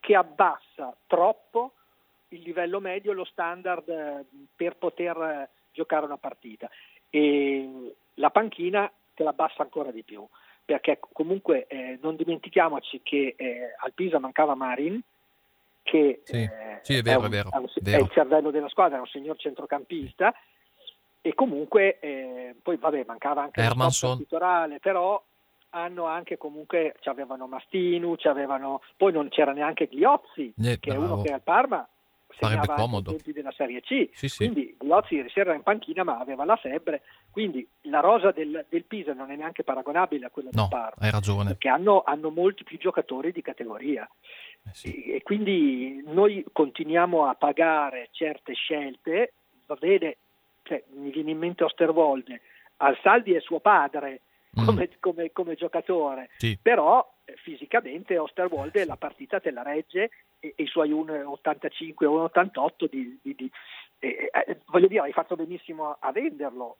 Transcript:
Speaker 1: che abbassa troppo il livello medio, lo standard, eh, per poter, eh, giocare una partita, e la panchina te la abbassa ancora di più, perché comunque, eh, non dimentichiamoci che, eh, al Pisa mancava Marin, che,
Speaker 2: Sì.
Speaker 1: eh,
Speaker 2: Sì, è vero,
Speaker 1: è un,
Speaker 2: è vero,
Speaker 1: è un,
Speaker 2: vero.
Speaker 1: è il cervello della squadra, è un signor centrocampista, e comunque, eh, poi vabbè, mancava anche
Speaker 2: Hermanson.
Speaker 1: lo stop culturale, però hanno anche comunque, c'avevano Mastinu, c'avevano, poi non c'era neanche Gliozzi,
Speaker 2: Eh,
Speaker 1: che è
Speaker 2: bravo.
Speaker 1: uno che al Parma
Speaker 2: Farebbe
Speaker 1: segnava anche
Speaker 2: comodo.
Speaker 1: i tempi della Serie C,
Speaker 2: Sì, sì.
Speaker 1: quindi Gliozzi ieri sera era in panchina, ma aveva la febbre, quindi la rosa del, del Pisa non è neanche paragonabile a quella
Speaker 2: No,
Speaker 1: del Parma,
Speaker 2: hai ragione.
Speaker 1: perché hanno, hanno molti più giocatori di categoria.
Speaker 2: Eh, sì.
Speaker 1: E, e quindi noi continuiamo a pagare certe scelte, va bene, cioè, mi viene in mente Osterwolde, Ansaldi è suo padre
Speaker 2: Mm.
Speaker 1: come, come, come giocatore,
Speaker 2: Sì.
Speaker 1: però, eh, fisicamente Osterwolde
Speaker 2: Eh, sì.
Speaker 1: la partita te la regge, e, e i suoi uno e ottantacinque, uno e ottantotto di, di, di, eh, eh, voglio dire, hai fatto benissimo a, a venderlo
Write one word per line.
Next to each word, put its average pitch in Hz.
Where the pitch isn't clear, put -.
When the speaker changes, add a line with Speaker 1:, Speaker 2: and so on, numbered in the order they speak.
Speaker 1:
che 208
abbassa 170
troppo 220
il 170
livello 175
medio, 196
lo 185
standard, 175
eh, 147
per 170
poter, 170
eh, 151
giocare 156
una 143
partita, 120
e 139
la -
panchina 202
te -
la 156
abbassa 156
ancora 139
di 110
più, 104
perché -
comunque, 160
eh, 127
non 160
dimentichiamoci 160
che, 139
eh, 123
al -
Pisa 175
mancava 139
Marin, 135
che, 147
Speaker 2:
Sì. -
Speaker 1:
eh, 110
Speaker 2:
Sì, 139
è 123
vero, 113
Speaker 1:
è 127
un, 104
Speaker 2:
è -
vero, 101
Speaker 1:
è -
un, 127
Speaker 2:
vero. 101
Speaker 1:
è -
il -
cervello 151
della 147
squadra, 160
è 127
un 123
signor 143
centrocampista, 143
e 165
comunque, 196
eh, 127
poi 175
vabbè, 147
mancava 143
anche 143
Speaker 2:
Hermanson. 117
Speaker 1:
lo 127
stop -
culturale, 165
però 190
hanno 175
anche 160
comunque, 156
c'avevano 131
Mastinu, 170
c'avevano, 139
poi 196
non 147
c'era 139
neanche 147
Gliozzi, 151
Speaker 2:
Eh, 117
Speaker 1:
che -
è 131
Speaker 2:
bravo. 156
Speaker 1:
uno 101
che 143
al 135
Parma 202
Speaker 2:
Farebbe 110
Speaker 1:
segnava 151
anche -
Speaker 2:
comodo. 101
Speaker 1:
i -
tempi 151
della 143
Serie 123
C, -
Speaker 2:
Sì, -
sì. -
Speaker 1:
quindi 208
Gliozzi 170
ieri 131
sera 196
era 160
in 147
panchina, 214
ma 147
aveva 127
la 220
febbre, 147
quindi 196
la 294
rosa 196
del, 156
del 170
Pisa 165
non 135
è 143
neanche 160
paragonabile 143
a -
quella 131
Speaker 2:
No, 113
Speaker 1:
del 98
Parma, 113
Speaker 2:
hai 107
ragione. 101
Speaker 1:
perché -
hanno, 196
hanno 151
molti 180
più 165
giocatori 160
di 170
categoria. 117
Speaker 2:
Eh, -
sì. -
Speaker 1:
E, -
e -
quindi 143
noi 190
continuiamo 160
a 127
pagare 147
certe 151
scelte, 147
va 147
bene, 165
cioè, 143
mi 143
viene 151
in 160
mente 175
Osterwolde, 147
Ansaldi 190
è 165
suo 160
padre 143
Speaker 2:
Mm. 220
Speaker 1:
come, 202
come, 170
come 170
giocatore, 156
Speaker 2:
Sì. 110
Speaker 1:
però, 214
eh, 143
fisicamente 170
Osterwolde 160
Speaker 2:
Eh, -
sì. 165
Speaker 1:
la 135
partita 147
te -
la 123
regge, 160
e, 151
e 156
i -
suoi 151
uno 156
e 143
ottantacinque, 151
uno 151
e 165
ottantotto 165
di, 131
di, 139
di, 131
eh, -
eh, -
voglio 180
dire, 202
hai 143
fatto 170
benissimo 160
a, -
a -
venderlo 240